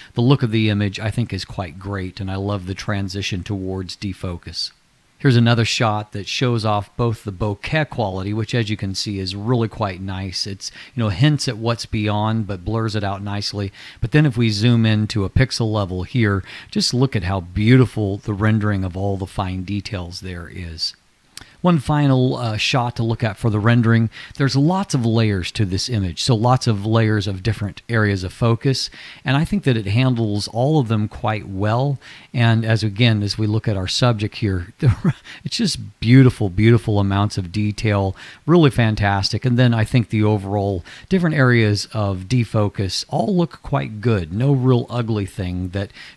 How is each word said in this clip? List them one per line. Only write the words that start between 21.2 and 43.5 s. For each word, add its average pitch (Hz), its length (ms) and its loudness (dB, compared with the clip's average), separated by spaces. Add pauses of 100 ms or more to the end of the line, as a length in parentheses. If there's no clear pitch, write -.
One 175 180 4
final, 135 560 2
uh, 113 220 -4
shot 120 400 -2
to 117 60 -2
look 113 200 -2
at 104 140 -2
for 123 120 0
the 104 80 2
rendering. 113 520 4 (260)
There's 135 220 0
lots 180 360 2
of 123 120 0
layers 110 480 0
to 110 100 0
this 92 240 -2
image, 98 340 -2
so 123 140 2
lots 123 320 2
of 104 180 0
layers 107 400 2
of 95 160 -6
different 104 460 -4
areas 101 380 0
of 90 80 -8
focus, 120 560 0 (340)
and 131 140 0
I 160 80 0
think 202 180 -2
that 123 140 2
it 104 80 -4
handles 110 640 0
all 135 280 0
of 120 120 2
them 107 180 0
quite 107 400 -4
well. 110 520 -2 (340)
And 113 320 2
as, 110 180 0
again, 107 400 2
as 101 140 -4
we 110 100 0
look 107 220 0
at 98 80 0
our 92 100 -4
subject 110 480 0
here, 95 380 -4 (340)
<laughs> - 380 -4
it's - 100 -8
just 123 460 -4
beautiful, 120 480 6
beautiful 107 500 4
amounts 98 380 0
of 90 160 -6
detail, 104 600 -2 (320)
really 156 240 6
fantastic. 104 760 0
And 120 120 2
then 123 160 6
I 110 120 2
think 120 240 2
the 107 140 2
overall 98 600 0 (240)
different 170 300 2
areas 117 560 4
of 98 340 -4
defocus 107 800 0
all 190 260 -2
look 170 300 0